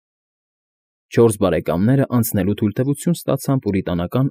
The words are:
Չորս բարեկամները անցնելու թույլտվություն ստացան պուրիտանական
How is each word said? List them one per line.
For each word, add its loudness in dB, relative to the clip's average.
Չորս 4
բարեկամները 2
անցնելու 0
թույլտվություն -2
ստացան -2
պուրիտանական -2